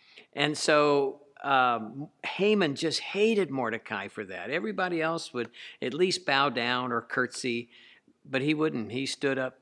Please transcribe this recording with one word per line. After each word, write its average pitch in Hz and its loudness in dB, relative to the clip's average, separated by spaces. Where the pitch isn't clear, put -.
And 147 0
so, 147 4
um, 127 2
Haman 190 2
just 151 -2
hated 202 2
Mordecai 110 -4
for 107 -8
that. 92 -10
Everybody 185 -2
else 160 -4
would 120 -4
at 123 -4
least 180 0
bow 139 4
down 123 0
or 117 0
curtsy, 120 -2
but 131 -2
he 151 2
wouldn't. 147 -2
He 131 -4
stood 135 -2
up 131 -4